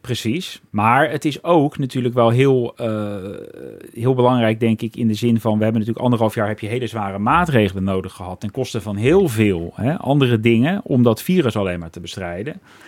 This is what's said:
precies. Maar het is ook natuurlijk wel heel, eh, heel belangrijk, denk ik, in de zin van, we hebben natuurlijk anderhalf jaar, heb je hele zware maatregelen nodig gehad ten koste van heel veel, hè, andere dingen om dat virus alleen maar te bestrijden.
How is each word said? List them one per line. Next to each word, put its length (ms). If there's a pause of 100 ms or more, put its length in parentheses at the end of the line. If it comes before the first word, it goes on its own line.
precies. 680
Maar 420
het 140
is 180
ook 340
natuurlijk 360
wel 160
heel, 460
eh, 420 (760)
heel 200
belangrijk, 460
denk 220
ik, 140
in 120
de 60
zin 260
van, 180
we 60
hebben 160
natuurlijk 260
anderhalf 300
jaar, 120
heb 120
je 80
hele 200
zware 320
maatregelen 640
nodig 300
gehad 260
ten 120
koste 300
van 140
heel 320
veel, 480
hè, 220
andere 420
dingen 440
om 200
dat 180
virus 340
alleen 240
maar 100
te 100
bestrijden. 600 (280)